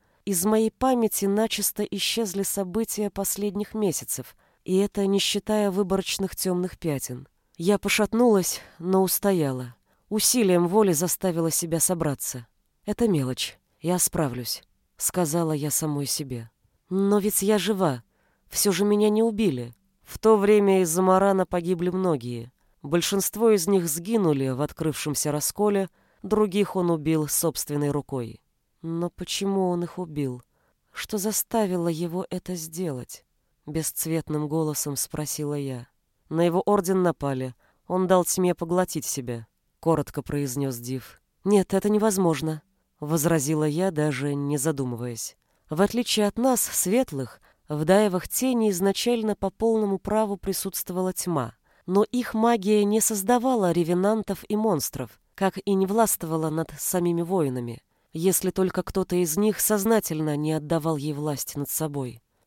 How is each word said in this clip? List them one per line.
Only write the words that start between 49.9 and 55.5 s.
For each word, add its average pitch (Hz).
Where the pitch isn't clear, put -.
праву 208
присутствовала 185
тьма, 147
но 196
их 240
магия 214
не 208
создавала 220
ревенантов 180
и 208
монстров, 180
как 190